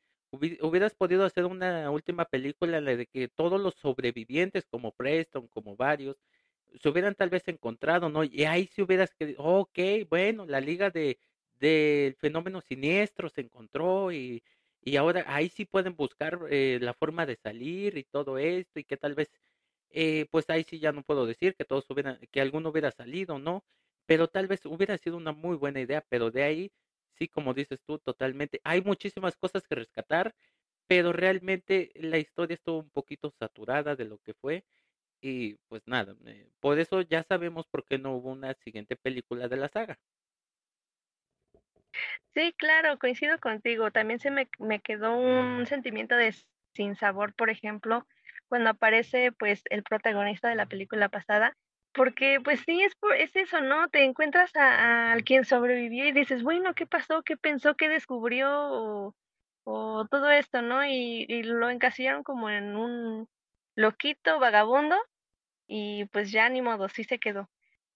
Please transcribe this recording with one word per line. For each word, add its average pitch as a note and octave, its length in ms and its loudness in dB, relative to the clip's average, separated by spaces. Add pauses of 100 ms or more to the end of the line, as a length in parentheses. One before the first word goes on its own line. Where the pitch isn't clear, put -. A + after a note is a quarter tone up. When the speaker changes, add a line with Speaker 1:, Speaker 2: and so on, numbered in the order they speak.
(320)
Speaker 1:
hubi-, D#3 300 -4
hubieras F3+ 320 2
podido F#3 300 2
hacer F3+ 220 0
una F3+ 440 -4
última E3+ 360 -4
película D3 520 -2
en D3+ 80 -2
la B2+ 100 2
de A#2+ 100 -4
que B2+ 220 -6
todos F3 320 0
los F#3+ 140 -2
sobrevivientes, C3 920 -2
como A#2+ 260 -8
Preston, C#3 560 -4
como G#2+ 280 -12
varios, C#3 400 -2 (640)
se - 80 0
hubieran F3+ 260 2
tal F#3 160 0
vez F3+ 180 -2
encontrado, D#3+ 600 -2
¿no? D#3 160 0
Y C#3+ 200 0
ahí F3 220 2
sí - 160 -4
hubieras F#3 320 2
que, D3+ 240 -6
ok, F3+ 400 2 (300)
bueno, G3 380 0
la C#3 140 -2
liga E3+ 300 0
de, D3+ 280 -2 (400)
del D3 580 4
fenómeno E3+ 440 -4
siniestro E3+ 680 -2
se C#3+ 140 -10
encontró F3 680 -2
y, B2+ 300 -8 (400)
y C#3 140 0
ahora E3+ 300 2
ahí D3 220 -2
sí - 180 -10
pueden F#3 300 -2
buscar, D#3 420 -4 (120)
eh, C3+ 300 2
la A#2+ 140 -4
forma E3 320 -4
de B2 100 -6
salir E3 640 -8
y C3+ 60 -10
todo C#3 340 -6
esto, F3 420 -2
y - 40 -10
que D3 120 -8
tal C#3+ 180 -4
vez, D3+ 160 -2 (600)
eh, D#3 400 0
pues D#3+ 200 0
ahí D#3+ 140 0
sí E3 160 -14
ya D3+ 120 0
no D3 100 -8
puedo C#3 240 0
decir F3 300 0
que - 80 -6
todos C3+ 260 -4
hubieran, C3+ 280 -4 (120)
que C3+ 100 -2
alguno D3+ 300 -2
hubiera D3+ 220 0
salido, D3+ 460 -8
¿no? E3+ 260 -6 (420)
Pero E3 220 4
tal G3 200 -2
vez F#3+ 180 -4
hubiera F3 320 -2
sido E3+ 180 -6
una D#3+ 160 -6
muy E3 240 -6
buena C#3 240 -4
idea, C3+ 280 -4
pero A#2 220 0
de C3 140 0
ahí, D#3+ 280 -2 (460)
sí, E3 100 -4
como C3+ 260 -4
dices C3+ 320 -8
tú, D3+ 120 -8
totalmente. C3+ 680 -6
Hay F3 180 2
muchísimas F#3+ 540 -4
cosas - 300 -4
que - 100 -6
rescatar, E3 580 -2 (520)
pero F3 260 4
realmente F#3 840 0
la D#3+ 220 -2
historia E3+ 360 -4
estuvo E3 240 -4
un D3+ 120 -12
poquito D3 400 -8
saturada C3+ 640 -4
de B2 100 -8
lo G#2+ 120 -16
que - 160 -16
fue, D#3+ 300 -8 (560)
y, B2 360 -6 (120)
pues, A2 180 -14
nada, G#2+ 300 -4 (100)
eh, G#2+ 240 -20 (100)
por C#3+ 180 2
eso F#3 240 0
ya E3 220 -2
sabemos E3+ 440 -4
por - 160 -8
qué C3+ 140 -2
no C3+ 180 -6
hubo B2+ 160 -10
una C3 220 -10
siguiente A2 420 -12
película B2 520 -6
de B2+ 80 -4
la C#3 120 -2
saga. G#3+ 320 -8 (2250)
Speaker 2:
Sí, E4 220 0
claro, D#4 420 2
coincido D4 420 0
contigo. A3 500 -2
También A3 300 0
se - 100 -2
me, C4+ 180 -2 (100)
me G#3+ 220 -4
quedó A3 360 -4
un B3 500 0
sentimiento A#3+ 500 -2
de A3+ 180 4 (400)
sinsabor, G3+ 600 -2
por A3+ 160 0
ejemplo, A3 560 -4 (420)
cuando A#3 220 2
aparece, A#3 600 4
pues, G#3 380 -2
el G#3 120 -2
protagonista G#3 680 -2
de A#3 80 0
la G#3 100 0
película G3+ 420 -2
pasada, G#3 480 0 (360)
porque, C4+ 500 4
pues C#4+ 180 2
sí, E4+ 220 0
es G4 140 4
por, G#4 200 2
es - 200 0
eso, F4+ 240 0
¿no? D4 280 2
Te C#4+ 160 6
encuentras D#4 520 4
a, A#3 560 6
a A#3 100 4
quien C4 220 6
sobrevivió B3 600 2
y D4 60 4
dices: C4 320 2
"Bueno, F4 300 0
¿qué D#4 120 -6
pasó? D#4+ 360 -2
¿Qué D#4 140 -4
pensó? D4 400 2
¿Qué D#4 120 2
descubrió?". B3+ 600 0 (240)
O, G#3+ 420 -6 (500)
o A3 440 -4
todo C#4+ 220 4
esto, C#4+ 320 4
¿no? B3+ 240 0
Y, A#3+ 420 -2
y A#3 140 -2
lo A#3 280 0
encasillaron B3+ 520 0
como B3 280 -6
en G#3 260 -4
un A3+ 520 -6 (480)
loquito, C#4+ 640 0
vagabundo, B3 560 4 (680)
y, G#3 400 -6
pues, G3+ 260 -4
ya A3 160 4
ni B3+ 140 -2
modo, G#3+ 260 -2
sí - 160 -10
se A#3+ 160 -4
quedó. G3+ 300 -6 (460)